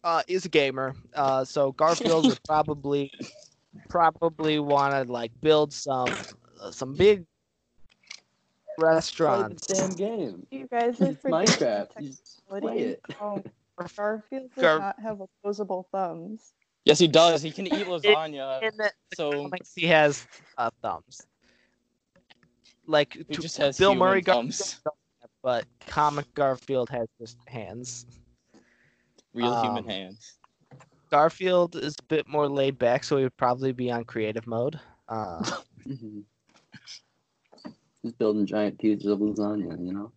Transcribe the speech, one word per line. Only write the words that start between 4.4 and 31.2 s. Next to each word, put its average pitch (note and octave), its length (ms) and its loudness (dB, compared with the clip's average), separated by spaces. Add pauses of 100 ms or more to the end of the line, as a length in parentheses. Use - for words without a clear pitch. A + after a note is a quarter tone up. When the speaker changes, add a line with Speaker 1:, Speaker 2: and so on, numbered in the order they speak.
Speaker 1:
wanna, C#3 460 2
like, A#2+ 260 -6 (100)
build D3+ 320 6
some, B2+ 400 -2 (480)
uh, G2 120 -12
some C3+ 220 -8
big F#3 300 6 (1500)
Speaker 3:
Play D#3+ 160 4
Speaker 1:
restaurants. D#3+ 720 0
Speaker 3:
the F#3+ 80 -2
damn F#3+ 160 0
game. F3+ 600 -6
Speaker 4:
You C4+ 200 -12
guys A#3 320 -2
are - 40 4
Speaker 3:
It's C#4+ 140 -4
Speaker 4:
forgetting F#3 320 2
Speaker 3:
Minecraft. G#2+ 440 -2
Speaker 4:
the G#3+ 60 -14
Speaker 3:
You C#3+ 80 -12
just - 380 -20
play G3 120 -10
Speaker 4:
technicality. A3 240 -4
Speaker 3:
it. - 180 -6 (180)
Speaker 4:
Oh, G#3 220 -8 (540)
Garfield A3 580 -6
does C4 80 -2
Speaker 1:
Gar- D#3 160 4
Speaker 4:
not G3 220 -6
have G#3+ 200 -10
opposable G3 720 -8
thumbs. F#3 600 -8 (320)
Speaker 2:
Yes, D3 120 6
he F3 100 6
does. D#3+ 340 6
He D#3+ 80 -8
can G3 160 -8
eat F3 60 -2
Speaker 1:
It, G3+ 160 -2
Speaker 2:
lasagna. D#3 760 0
Speaker 1:
in A3 160 -2
the, G#3 120 0 (200)
the F3+ 60 -14
Speaker 2:
So D3 260 -2
Speaker 1:
comics, C#3+ 320 -10
he E3+ 140 -2
has, D3+ 380 4 (300)
uh, A#2 140 -2 (100)
thumbs. F2 460 -10 (1600)
Like, D3+ 280 2 (140)
Speaker 2:
He D3 60 -6
Speaker 1:
to, D#3+ 80 -6
Speaker 2:
just - 160 -8
has C#3 180 0
Speaker 1:
Bill F#3+ 160 6
Speaker 2:
human F#3 160 4
Speaker 1:
Murray F#3+ 140 4
Speaker 2:
thumbs. D#3 600 -2
Speaker 1:
Garfield, - 480 -12 (120)
but B2 220 -2 (220)
comic D3 480 -2
Garfield C3 560 0
has A#2+ 160 -4 (140)
just A#2+ 160 -18 (120)
hands. A#2+ 580 -14 (1300)
Speaker 2:
Real A#2+ 280 0
human G#2+ 220 -2
Speaker 1:
Um, A2+ 60 -12
Speaker 2:
hands. G2 480 -12 (720)
Speaker 1:
Garfield F3 680 2